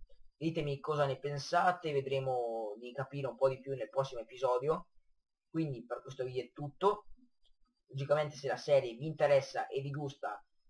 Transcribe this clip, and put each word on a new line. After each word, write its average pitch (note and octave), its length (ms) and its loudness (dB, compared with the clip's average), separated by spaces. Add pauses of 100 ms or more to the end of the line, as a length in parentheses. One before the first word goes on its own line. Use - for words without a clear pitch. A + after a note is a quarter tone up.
(360)
Ditemi D3 440 -2
cosa D3 260 2
ne C3 120 0
pensate, E3 760 0
vedremo B2+ 840 0
di B2 140 -12
capire C#3+ 360 -6
un - 80 -6
po' C3+ 120 6
di C3 120 -4
più C3+ 140 -6
nel A#2 140 -6
prossimo C3+ 320 -2
episodio. B2+ 680 0 (600)
Quindi C#3+ 360 -4
per - 180 -8
questo C3+ 220 -6
video B2+ 200 -4
è - 80 -20
tutto. F3+ 540 2 (840)
Logicamente C#3+ 460 2
se - 140 -6
la A2+ 80 0
serie B2+ 400 4
vi C#3+ 100 -6
interessa C#3+ 600 4
e C3+ 120 -4
vi C#3 120 -4
gusta C#3 520 -6 (260)